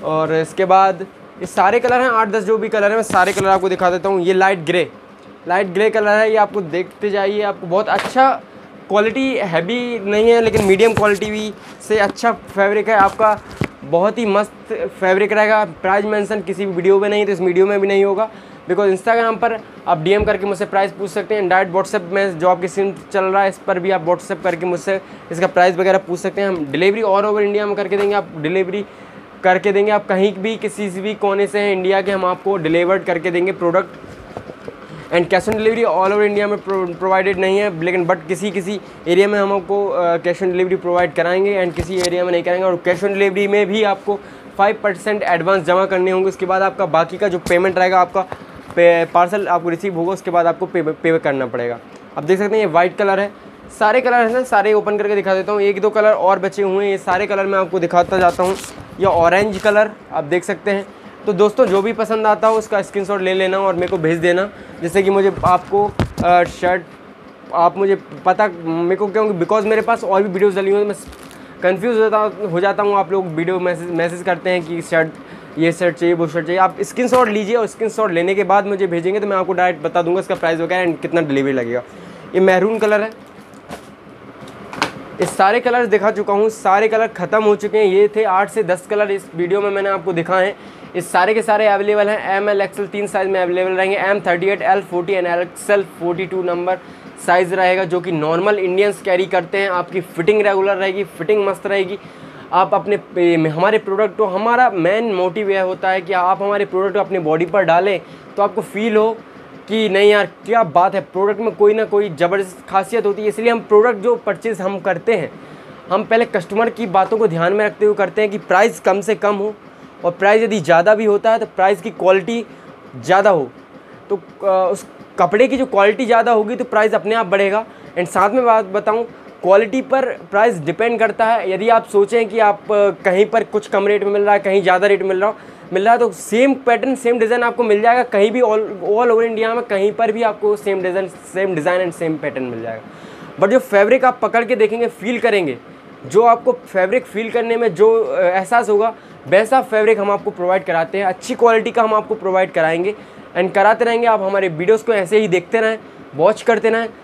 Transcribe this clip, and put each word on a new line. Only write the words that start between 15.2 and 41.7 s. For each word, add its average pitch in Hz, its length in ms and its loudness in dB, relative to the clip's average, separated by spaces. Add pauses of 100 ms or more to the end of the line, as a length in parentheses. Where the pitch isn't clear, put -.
रहेगा। 214 320 2
प्राइस 190 400 -2
mention 214 360 -2
किसी 185 260 -6
भी 190 60 -4
वीडियो 190 280 4
में 208 80 0
नहीं, 208 180 0
तो 202 60 -2
इस 175 80 -4
video 185 260 2
में 202 140 0
भी 196 80 0
नहीं 196 160 4
होगा, 202 260 0 (400)
because 190 280 2
Instagram 226 400 0
पर 226 200 -2 (300)
आप 170 100 2
डीएम 196 260 2
करके 202 220 -2
मुझसे 196 180 -4
price 196 280 0
पूछ 190 180 -8
सकते 202 240 -4
हैं। 202 140 -2
Direct 185 280 2
WhatsApp 190 340 -2
में 196 280 -2
जो 175 100 2
आपकी 180 200 0
sim 196 260 -2 (180)
चल 190 120 0
रहा 190 180 2
है, 196 60 2
इस 185 100 -6
पर 190 200 -2
भी 180 120 -2
आप 180 160 -2
WhatsApp 175 380 -2
करके 175 220 -2
मुझसे 185 340 -4 (320)
इसका 175 140 -2
price 180 300 2
वगैरह 185 220 2
पूछ 180 220 -6
सकते 190 200 -6
हैं। 202 80 -2
हम 170 220 -4
delivery 196 320 0
all 202 220 2
over 214 160 0
India 208 260 -2
में 202 100 -4
करके 196 200 -4
देंगे, 202 180 0
आप 196 220 -2
delivery 185 480 -4 (600)
करके 185 280 2
देंगे। 202 200 2
आप 208 140 0
कहीं 196 260 0
भी 196 240 -6
किसी 208 340 -6
से 185 100 -10
भी 208 140 -6
कोने 202 320 0
से 208 120 -4
हैं 202 140 0
इंडिया 190 300 0
के, 185 80 -4
हम 190 140 -2
आपको 180 320 -2
delivered 175 480 0
करके 175 260 -2
देंगे 180 220 0
प्रोडक्ट। 175 360 0 (1200)
And 175 120 2
cash 180 200 0
on 214 80 -2
delivery 220 320 0
all 185 240 0
over 208 140 0
India 208 240 0
में 208 100 -2
pro-, 185 400 -4
provided 190 420 0
नहीं 190 200 2
है, 190 240 -2
लेकिन 180 240 0
but 180 100 2 (120)
किसी 185 220 -4
किसी 190 300 -6 (280)
area 185 200 4
में 208 100 0
हम 196 140 0
आपको, 196 360 -2
अ, 170 280 0
cash 170 220 -2
on 190 80 -2
delivery 180 300 0
provide 175 380 0
कराएंगे 185 520 0
and 160 100 -6